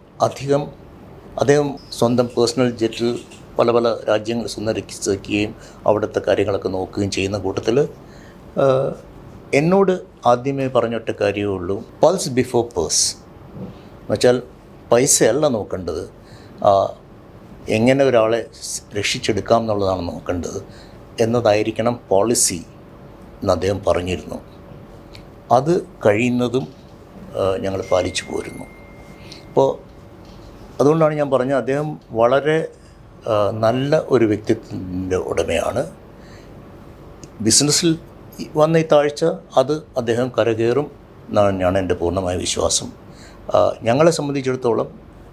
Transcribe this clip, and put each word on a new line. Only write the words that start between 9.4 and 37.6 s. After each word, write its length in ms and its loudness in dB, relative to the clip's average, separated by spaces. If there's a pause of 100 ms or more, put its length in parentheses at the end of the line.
എന്നോട് 460 2 (260)
ആദ്യമേ 420 0
പറഞ്ഞൊറ്റ 520 -2
കാര്യമേ 260 0
ഉള്ളൂ, 340 -4
"Pulse 480 0
before 340 0
purse." 540 -2 (440)
എന്നുവെച്ചാൽ 840 -2 (500)
പൈസയല്ല 560 2
നോക്കേണ്ടത്, 600 -6 (540)
ആ, 300 4 (760)
എങ്ങനെ 360 4
ഒരാളെ 420 2 (160)
സ് 200 -10 (160)
രക്ഷിച്ചെടുക്കാം 600 0
എന്നുള്ളതാണ് 480 -2
നോക്കേണ്ടത് 580 -8 (540)
എന്നതായിരിക്കണം 880 0
പോളിസി 560 0 (760)
എന്ന് 100 2
അദ്ദേഹം 340 0
പറഞ്ഞിരുന്നു. 480 -2 (1160)
അത് 340 2 (200)
കഴിയുന്നതും, 640 0 (520)
ആ, 360 -2
ഞങ്ങൾ 260 -4 (100)
പാലിച്ചു 380 0
പോരുന്നു. 340 -10 (840)
അപ്പോൾ 460 0 (840)
അതുകൊണ്ടാണ് 340 4
ഞാൻ 160 -2
പറഞ്ഞത്, 260 0
അദ്ദേഹം 440 -4 (100)
വളരെ, 580 2 (580)
ആ, 240 0
നല്ല 580 0
ഒരു 160 4
വ്യക്തിത്വത്തിൻ്റെ 920 -2
ഉടമയാണ്. 720 -2 (1500)
ബിസിനസ്സിൽ 580 2 (580)